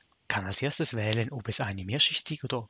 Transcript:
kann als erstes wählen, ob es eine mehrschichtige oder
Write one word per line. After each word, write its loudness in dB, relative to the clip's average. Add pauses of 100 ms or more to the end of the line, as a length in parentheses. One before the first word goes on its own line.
(280)
kann 2
als 0
erstes 0
wählen, 2
ob -8
es 0
eine -4
mehrschichtige 0
oder -2